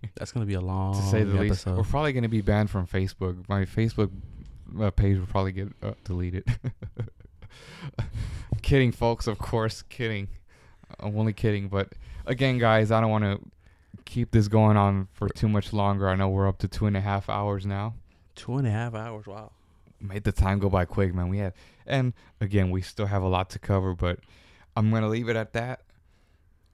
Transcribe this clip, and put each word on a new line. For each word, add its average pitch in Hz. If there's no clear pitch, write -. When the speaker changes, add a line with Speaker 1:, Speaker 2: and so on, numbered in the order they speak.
Speaker 1:
<laughs> -
Speaker 2:
That's -
gonna 113
be 101
a 92
long 95
Speaker 1:
To 98
say 101
the 98
least. 101
Speaker 2:
episode. 90
Speaker 1:
We're 90
probably 143
gonna 120
be 110
banned 104
from 92
Facebook. 92
My 98
Facebook, 110
uh, 104
page 98
will 92
probably 95
get, 98
uh, 104
deleted. 90
<laughs> -
Kidding, 131
folks. 117
Of 107
course, 110
kidding. 107
I'm 104
only 110
kidding. 101
But 98
again, 131
guys, 110
I 113
don't 113
wanna 107
keep -
this 107
going 107
on 98
for 101
too -
much 104
longer. 101
I 92
know 98
we're 98
up 95
to 95
two -
and 101
a 95
half 98
hours 101
now. 101
Speaker 2:
Two -
and 135
a 110
half 117
hours, 107
wow. 104
Speaker 1:
Made 101
the 101
time 95
go 98
by 92
quick, 92
man. 90
We 98
had, 95
and 131
again, 98
we 92
still 104
have 98
a 92
lot 92
to -
cover, 95
but 87
I'm 110
gonna 110
leave 113
it 113
at 110
that. 120